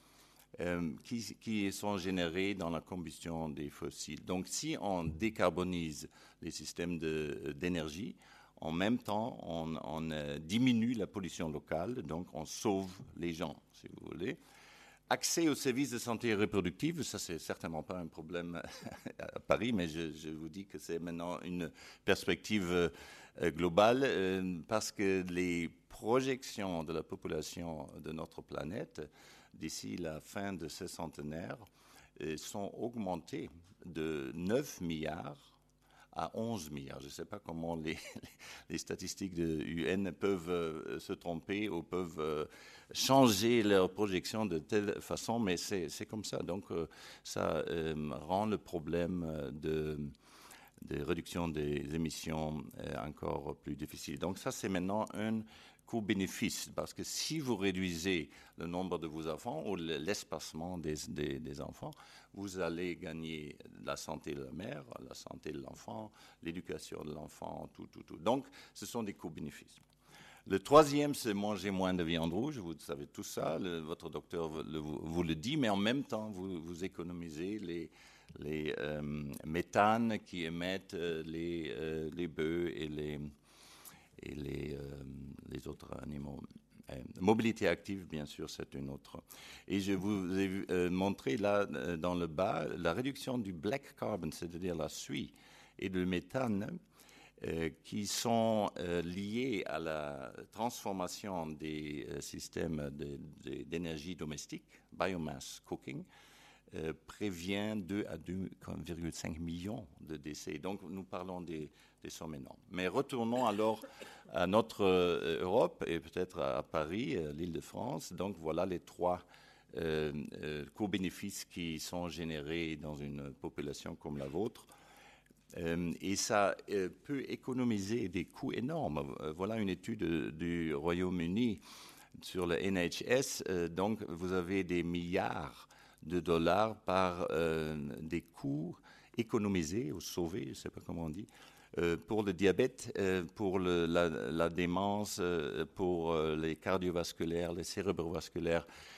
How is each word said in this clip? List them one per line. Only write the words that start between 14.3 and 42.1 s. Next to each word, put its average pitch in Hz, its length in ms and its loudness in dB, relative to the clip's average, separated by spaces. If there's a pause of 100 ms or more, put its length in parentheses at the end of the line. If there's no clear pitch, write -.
Accès 160 400 4
aux 131 60 4
services 127 360 2
de 120 60 -4
santé 117 360 2
reproductive, 104 720 2
ça - 160 -4
c'est 80 200 -4
certainement 80 440 -4
pas 92 160 -4
un 85 80 -4
problème 85 540 -6 (300)
<laughs> - 280 -12
à - 200 -8
Paris, 104 340 4
mais 87 140 4
je, 80 260 -2
je 78 160 -8
vous 80 200 -6
dis 95 160 -10
que - 120 -14
c'est 82 220 -4
maintenant 85 420 -4
une 87 300 -2 (340)
perspective, 95 640 4
euh, - 800 2
globale, 98 520 8
euh, 92 640 2
parce - 240 0
que 95 380 4
les 87 400 2 (200)
projections 113 920 0
de 80 100 -2
la 80 100 0
population 82 840 -4 (140)
de 80 120 -8
notre 80 280 -8
planète 76 600 -6 (520)
d'ici 98 440 -8
la 78 220 -4
fin 101 340 -6
de 80 140 -6
ce 87 200 -8
centenaire, 80 680 -6 (640)
euh, 78 160 -2
sont 101 400 -6
augmentées 113 720 -4 (360)
de 78 480 -2
neuf 101 480 0
milliards 82 560 -4 (760)
à 80 200 -2
onze 110 340 -2
milliards. 69 300 -8
Je 69 100 -10
sais 82 160 -8
pas 104 140 -10
comment 82 360 -4
les, 80 220 -2 (360)
<laughs> - 360 -16
les 90 80 -4
statistiques 92 560 -4
de 82 300 2
U 82 240 0
N 92 240 2
peuvent, 90 380 2
euh, 80 500 -2
se 98 140 -6
tromper 98 560 -2
ou 85 120 -2
peuvent, 85 380 -2